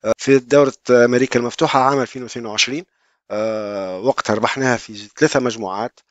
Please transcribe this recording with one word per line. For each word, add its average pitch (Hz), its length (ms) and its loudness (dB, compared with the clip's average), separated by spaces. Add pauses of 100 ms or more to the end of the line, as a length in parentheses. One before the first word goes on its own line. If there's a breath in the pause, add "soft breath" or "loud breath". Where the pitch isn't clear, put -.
آه، 110 140 -2
في 135 200 4
دورة 135 340 4 (180)
أمريكا 123 500 4
المفتوحة 135 400 0
عام 135 200 2
ألفين 127 220 -8
واثنين 117 240 -12
وعشرين. 120 380 -4 (460)
آه، 104 680 -6
وقتها 113 360 0
ربحناها 123 420 0
في 104 320 -14 (100)
ثلاثة 147 220 2
مجموعات 110 600 -6 (100)